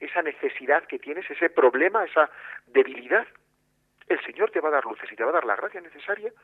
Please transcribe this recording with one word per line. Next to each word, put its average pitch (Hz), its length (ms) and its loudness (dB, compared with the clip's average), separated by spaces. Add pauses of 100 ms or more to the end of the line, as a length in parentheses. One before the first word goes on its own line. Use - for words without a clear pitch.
esa 165 220 -4
necesidad 143 640 -2
que 135 120 -8
tienes, 170 320 -10
ese 165 200 0
problema, 160 540 4
esa 156 260 2 (360)
debilidad. 131 600 2 (800)
El 160 160 0
Señor 214 260 -2
te 165 100 -2
va 156 80 0
a 151 40 2
dar 139 120 2
luces 107 280 -10
y 107 40 -20
te 113 80 -2
va 131 60 2
a 165 40 2
dar 151 100 2
la 104 120 0
gracia 190 240 -8
necesaria 202 520 -8 (120)